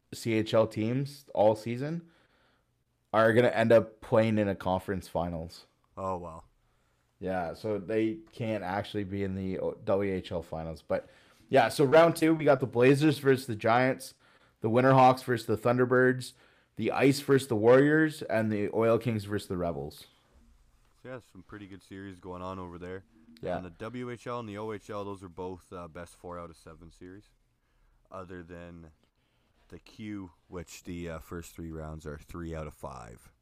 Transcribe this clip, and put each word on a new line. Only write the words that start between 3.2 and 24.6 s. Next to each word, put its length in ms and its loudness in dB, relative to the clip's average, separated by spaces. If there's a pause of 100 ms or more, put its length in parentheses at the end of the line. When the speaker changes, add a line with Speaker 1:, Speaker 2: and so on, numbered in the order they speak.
Speaker 1:
gonna 160 6
end 240 4
up 280 4
playing 380 2
in 100 2
a 60 -2
conference 540 -4
finals. 580 -6 (300)
Speaker 2:
Oh, 220 -6
well. 260 -16 (760)
Speaker 1:
Yeah, 360 -6
so 240 -6
they 400 -2 (140)
can't 320 -6
actually 400 -4
be 200 -6
in 100 -4
the 260 -6
O-, 240 -4
W 280 0
H 200 -6
L 100 -4
finals. 440 -10
But, 220 -4 (400)
yeah, 200 4
so 160 2
round 320 6
two, 180 2
we 100 -2
got 160 4
the 60 0
Blazers 520 4
versus 280 2
the 100 -6
Giants, 580 2 (460)
the 80 -2
Winterhawks 560 6
versus 220 -4
the 100 0
Thunderbirds, 760 2 (440)
the 160 -2
Ice 280 4
versus 280 2
the 80 0
Warriors, 680 6
and 300 -2
the 220 -2
Oil 240 2
Kings 260 -4
versus 240 -6
the 80 -4
Rebels. 500 -6 (960)
Speaker 2:
So, 60 -18
yeah, 100 -14 (140)
some 100 -20
pretty 240 -18
good 160 -20
series 360 -16
going 240 -12
on 160 -8
over 200 -12
there. 260 -12 (380)
Speaker 1:
Yeah. 140 -4
Speaker 2:
And 100 -10
the 40 -14
W 400 -12
H 160 -14
L 140 -6
and 80 -10
the 100 -10
O 140 -8